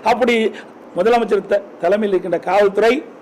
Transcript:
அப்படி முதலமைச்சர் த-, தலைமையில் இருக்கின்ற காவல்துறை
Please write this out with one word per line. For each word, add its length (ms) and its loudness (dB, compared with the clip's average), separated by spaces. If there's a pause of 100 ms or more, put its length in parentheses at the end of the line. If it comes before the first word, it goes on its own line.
(120)
அப்படி 240 2 (640)
முதலமைச்சர் 560 0
த-, 120 0 (160)
தலைமையில் 340 0
இருக்கின்ற 240 -4 (100)
காவல்துறை 440 2 (280)